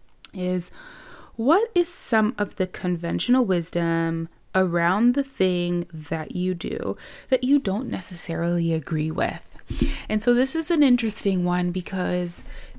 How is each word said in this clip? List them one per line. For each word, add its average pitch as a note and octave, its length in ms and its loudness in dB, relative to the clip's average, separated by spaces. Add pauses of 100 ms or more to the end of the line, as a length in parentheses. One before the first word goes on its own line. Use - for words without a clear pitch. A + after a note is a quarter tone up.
(340)
is, F3+ 360 -2 (680)
what D4+ 360 4
is E4+ 140 2
some - 500 0
of G3+ 200 -4
the F#3 100 0
conventional F3+ 800 0
wisdom E3 800 0 (260)
around F#3 600 4
the C#4 80 0
thing F3 720 0
that D#3 420 -6
you F3+ 180 0
do - 440 -4 (320)
that B3+ 160 2
you C#4 120 4
don't G3+ 320 -2
necessarily E3+ 840 -2
agree D#3+ 360 -2
with? - 480 -4 (520)
And G#3+ 120 0
so A#3+ 120 4
this B3+ 200 2
is D#4+ 160 -2
an D#4+ 140 4
interesting G#3+ 640 2
one, F3+ 260 2
because F3+ 720 -2 (360)